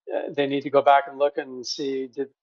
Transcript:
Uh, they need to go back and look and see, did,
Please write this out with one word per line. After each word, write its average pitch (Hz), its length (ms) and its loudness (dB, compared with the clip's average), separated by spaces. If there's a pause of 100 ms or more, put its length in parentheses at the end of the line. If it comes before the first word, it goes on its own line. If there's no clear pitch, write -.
Uh, - 240 -4
they 143 140 0
need 139 140 -2
to 143 80 -6
go 139 120 4
back 139 280 6
and 135 100 -10
look 143 180 0
and 131 300 -8
see, 135 400 -4
did, 135 220 -8 (140)